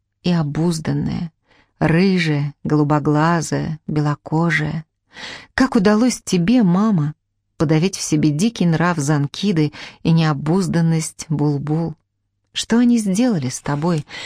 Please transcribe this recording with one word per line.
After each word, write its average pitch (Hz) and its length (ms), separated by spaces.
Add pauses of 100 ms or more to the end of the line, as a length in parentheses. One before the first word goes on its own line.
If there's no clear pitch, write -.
(240)
и 175 80
обузданная, 160 1000 (460)
рыжая, 156 840
голубоглазая, 151 1200
белокожая. 156 1000 (680)
Как 262 220
удалось 214 480
тебе, 196 400
мама, 180 500 (440)
подавить 160 380
в - 60
себе 151 300
дикий 185 340
нрав 165 320
Занкиды 151 760 (300)
и - 80
необузданность 160 1160
Булбул? 151 640 (580)
Что - 240
они 240 200
сделали 202 520
с - 120
тобой, 147 440 (200)